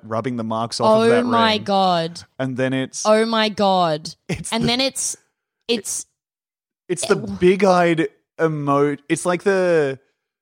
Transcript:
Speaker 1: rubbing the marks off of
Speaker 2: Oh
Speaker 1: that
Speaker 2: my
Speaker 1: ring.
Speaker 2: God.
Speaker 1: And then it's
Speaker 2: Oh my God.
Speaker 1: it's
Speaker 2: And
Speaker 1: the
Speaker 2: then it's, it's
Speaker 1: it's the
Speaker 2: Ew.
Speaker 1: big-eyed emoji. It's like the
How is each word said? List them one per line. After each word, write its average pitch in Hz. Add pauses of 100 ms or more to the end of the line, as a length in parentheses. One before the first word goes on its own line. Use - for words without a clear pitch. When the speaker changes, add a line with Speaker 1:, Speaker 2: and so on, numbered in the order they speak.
Speaker 1:
rubbing 113
the 113
marks 113
off 190
of 220
Speaker 2:
Oh 226
Speaker 1:
that 240
Speaker 2:
my 233
Speaker 1:
ring. 214
Speaker 2:
God. 180 (160)
Speaker 1:
And 131
then 131
it's 131
Speaker 2:
Oh 220
my 220
God. 180 (140)
Speaker 1:
it's -
Speaker 2:
And 226
Speaker 1:
the 233
Speaker 2:
then 240
it's, - (520)
it's - (840)
Speaker 1:
it's 175
the 202
Speaker 2:
Ew. 208 (120)
Speaker 1:
big-eyed 180 (320)
emoji. 147 (120)
It's 160
like 180
the 170 (440)